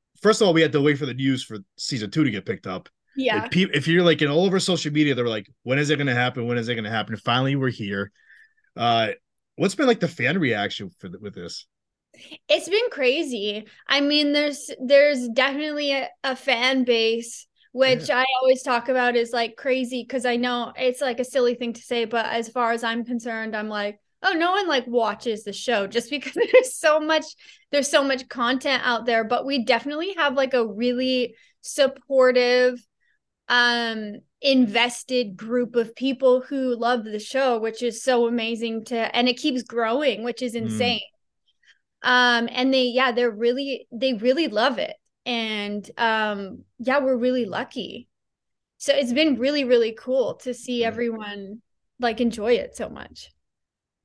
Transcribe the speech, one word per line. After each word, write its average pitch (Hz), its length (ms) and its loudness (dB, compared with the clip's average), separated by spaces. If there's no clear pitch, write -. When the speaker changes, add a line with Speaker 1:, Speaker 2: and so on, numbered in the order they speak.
Speaker 1:
first 220 180 4
of 214 60 6
all, 170 80 6
we 160 80 6
had 139 100 2
to 151 80 2
wait 143 160 4
for 147 80 -6
the 127 80 -6
news 131 320 0
for 110 140 -12
season 107 340 -6
two 147 140 2
to 127 60 4
get 101 160 -6
picked 95 200 -6
up. 92 220 -10
Speaker 2:
Yeah. 220 260 0
Speaker 1:
Like, 233 80 -10
pe-, 190 240 2
if 143 120 0
you're, 170 160 4
like, 160 200 6
in 143 60 2
all 165 180 4
over 190 120 2
social 165 340 -2
media, 147 220 4
they 120 80 0
were 120 60 0
like, 110 220 -6
"When 131 140 0
is 147 120 0
it 151 60 4
gonna 139 180 0
happen? 123 320 0
When 120 100 0
is 117 120 -2
it 120 80 -2
gonna 107 120 -6
happen?" 110 280 -4
Finally, 131 400 0
we're 131 120 0
here. 101 420 -4
Uh, 117 320 2
what's 190 180 0
been, 302 120 2
like, 240 140 4
the 170 80 0
fan 143 300 0
reaction 104 600 -2
for 95 100 -16
the, 92 100 -14
with 101 160 -14
this? 87 320 -14
Speaker 2:
It's 330 200 2
been 453 220 2
crazy. 247 760 -2
I 277 140 2
mean, 285 320 2
there's, 294 380 -2
there's 277 480 4
definitely 277 640 -2
a, 269 160 -2
a 262 140 -4
fan 254 480 0
base, 233 640 0
which 254 360 2
Speaker 1:
Yeah. 254 120 2
Speaker 2:
I 262 40 4
always 262 220 4
talk 240 260 0
about 247 260 2
is, 233 180 0
like, 233 240 -2
crazy, 254 500 -2
'cause 262 180 -6
I 240 120 0
know 240 400 -4
it's, 254 260 0
like, 247 180 -2
a 254 40 -2
silly 247 300 0
thing 233 200 -6
to - 80 -16
say, 233 240 -4
but 226 200 -2
as 226 220 -4
far 233 240 0
as 233 100 -2
I'm 233 220 -4
concerned, 226 500 -6
I'm 214 140 -6
like, 208 320 -6
"Oh, 392 60 2
no 339 200 0
one, 392 140 0
like, 262 220 0
watches 214 560 -2
the 202 80 -10
show," 202 340 -2
just 226 240 -4
<laughs> - 0 -
because 269 240 -8
there's 494 400 4
so 311 240 4
much, 311 260 0
there's 285 200 0
so 294 120 4
much 262 260 -2
content 254 560 -2
out 233 220 0
there. 226 160 2
But 240 240 -2
we 277 180 0
definitely 294 500 -2
have, 285 200 0
like, 262 200 0
a 240 120 2
really 247 720 -2
supportive, 254 1200 2
um, 233 720 0
invested 247 960 2
group 233 400 -4
of 226 180 -2
people 262 460 2
who 254 360 -4
love 233 280 0
the 214 140 -8
show, 254 400 0
which 220 240 -6
is 233 200 -4
so 240 240 2
amazing 226 600 -4
to, 226 280 -4
and 247 140 2
it 247 80 0
keeps 254 260 -2
growing, 233 600 -2
which 240 180 -6
is 240 140 -6
Speaker 1:
Mm. 226 80 -6
Speaker 2:
insane. 226 380 -2
Um, 247 500 4
and 262 220 0
they, 262 120 2
yeah, 247 280 2
they're 240 180 2
really, 247 600 -2
they 247 220 0
really 254 340 2
love 220 300 0
it. - 180 -6
And, 214 720 -4
um, 214 640 -2
yeah, 254 220 0
we're 262 160 2
really 247 280 0
lucky. 196 640 -10
So 277 160 0
it's 262 180 0
been 285 260 2
really, 277 260 0
really 233 280 4
cool 247 440 -2
to 247 180 -8
see 247 260 -6
Speaker 1:
Yeah. 226 80 2
Speaker 2:
everyone, 220 720 -8
like, 233 220 -2
enjoy 226 320 2
it - 220 -4
so 226 120 -8
much. - 420 -16